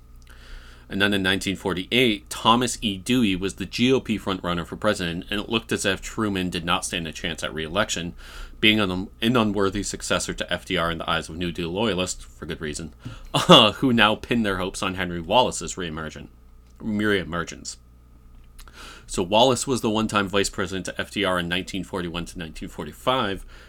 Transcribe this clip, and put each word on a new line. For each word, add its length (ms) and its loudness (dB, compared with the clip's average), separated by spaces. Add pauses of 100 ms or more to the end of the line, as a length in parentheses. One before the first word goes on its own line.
(880)
And 120 0
then 120 4
in 100 0
nineteen 340 0
forty-eight, 720 0
Thomas 520 4
E. 160 -2
Dewey 380 2
was 200 -2
the 100 -6
G 260 2
O 80 4
P 180 -2
frontrunner 480 -2
for 120 -10
president, 520 -2
and 120 -2
it 80 -8
looked 240 -2
as 120 -2
if 160 0
Truman 480 -2
did 140 -6
not 220 0
stand 220 -4
a 40 -10
chance 320 -8
at 100 -4
re-election, 600 -2 (480)
being 180 8
an, 300 0 (120)
an 140 2
unworthy 480 2
successor 520 -2
to 180 -4
F 100 -6
D 140 -2
R 140 2
in 80 -4
the 100 -8
eyes 200 -2
of 60 -12
New 160 -2
Deal 200 -4
loyalists, 520 -2
for 220 -16
good 160 -8
reason, 320 -8 (220)
<laughs> 180 -18
uh, 400 8
who 180 2
now 240 6
pinned 300 -2
their 120 0
hopes 260 -4
on 100 -2
Henry 260 -4
Wallace's 580 2
re-emergen-, 520 -8 (500)
re-emergence. 960 -2 (1300)
So 140 -2
Wallace 420 6
was 160 0
the 80 2
one-time 380 2
vice 220 2
president 360 -4
to 160 -6
F 100 -6
D 140 0
R 140 2
in 100 -2
nineteen 340 -4
forty-one 420 -6
to 140 -14
nineteen 300 -10
forty-five, 760 -2 (240)